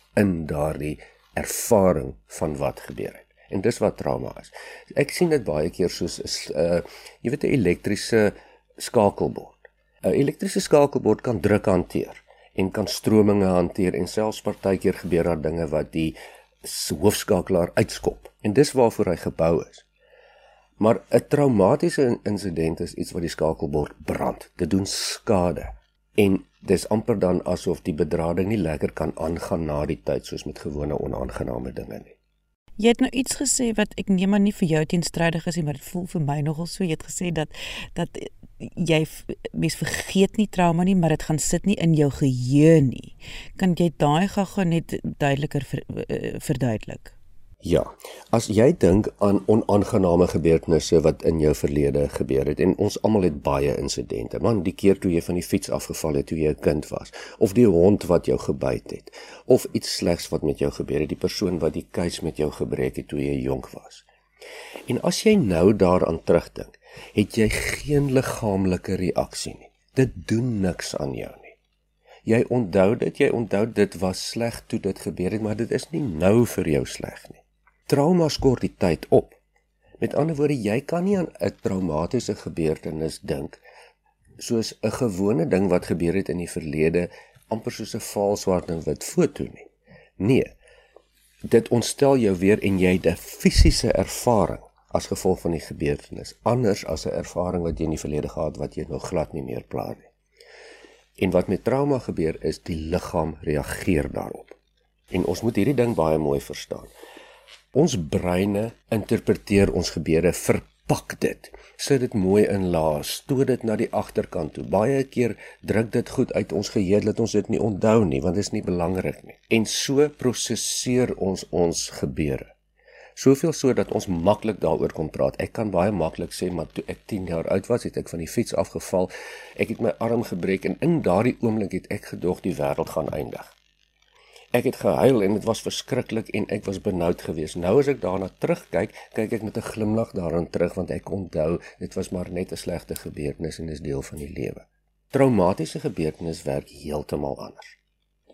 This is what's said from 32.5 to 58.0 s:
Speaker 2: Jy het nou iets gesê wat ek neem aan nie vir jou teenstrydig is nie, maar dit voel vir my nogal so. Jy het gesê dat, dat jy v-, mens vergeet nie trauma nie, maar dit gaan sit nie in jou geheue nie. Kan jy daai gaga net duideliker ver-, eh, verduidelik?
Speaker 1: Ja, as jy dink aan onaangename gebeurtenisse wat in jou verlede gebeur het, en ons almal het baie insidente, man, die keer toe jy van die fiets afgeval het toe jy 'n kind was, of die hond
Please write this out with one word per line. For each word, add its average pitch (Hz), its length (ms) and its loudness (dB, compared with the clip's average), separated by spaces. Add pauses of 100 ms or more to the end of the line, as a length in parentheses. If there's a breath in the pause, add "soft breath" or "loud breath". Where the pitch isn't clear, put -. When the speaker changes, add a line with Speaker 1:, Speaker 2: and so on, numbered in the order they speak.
Speaker 2:
Jy 226 160 6
het 240 80 2
nou 254 100 2
iets - 300 -4
gesê 254 360 0
wat 214 200 0
ek 190 160 -6
neem 190 240 2
aan 202 80 6
nie 202 80 2
vir - 160 0
jou 156 160 2
teenstrydig 170 640 -2
is 160 80 -4
nie, 170 80 -2
maar 147 140 -4
dit - 100 -18
voel 180 240 -6
vir 180 80 -2
my 143 240 -2
nogal 160 240 -4
so. - 160 -4
Jy 170 140 -2
het - 100 -16
gesê 175 240 -6
dat, 156 160 -2 (480 loud breath)
dat - 240 -4 (400)
jy 160 480 0
v-, - 280 -12 (200)
mens 160 240 -2
vergeet - 560 0
nie 214 160 2
trauma 175 320 4
nie, 190 140 4
maar 160 180 4
dit - 80 -8
gaan 151 160 0
sit - 240 0
nie 196 160 2
in 165 160 4
jou 147 140 6 (100)
geheue 143 720 6
nie. - 260 -12 (400 loud breath)
Kan 185 240 2
jy 175 160 4
daai 165 320 4
gaga 196 400 0
net 165 340 0
duideliker 143 600 -2
ver-, - 220 -6 (180)
eh, - 320 -6
verduidelik? 120 800 -4 (500)
Speaker 1:
Ja, 82 140 4 (560 loud breath)
as 117 160 2
jy 110 160 6 (100)
dink 95 300 6 (160)
aan 98 160 4 (100)
onaangename 95 800 4
gebeurtenisse 80 720 4
wat 76 240 2
in 82 140 2
jou 76 160 4
verlede 71 560 0
gebeur 67 340 0
het, 73 160 -2
en 90 140 4
ons 101 260 0
almal 107 240 2
het 73 160 -2
baie 69 380 0
insidente, 58 640 -6
man, 110 180 2
die 87 140 -2
keer 95 240 4
toe 98 100 2
jy 82 140 2
van 87 160 -2
die 85 60 -8
fiets - 280 -2
afgeval 78 460 -2
het - 100 -6
toe 82 80 -2
jy 76 140 2
'n - 100 -6
kind 76 300 0
was, - 180 -10 (280 loud breath)
of 98 180 2
die 123 100 8
hond 92 460 6